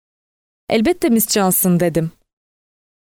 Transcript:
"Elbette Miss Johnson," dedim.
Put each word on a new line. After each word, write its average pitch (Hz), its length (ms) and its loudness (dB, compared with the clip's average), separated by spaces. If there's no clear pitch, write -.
"Elbette 311 400 0
Miss 226 200 0
Johnson," 185 520 0
dedim. 165 320 -2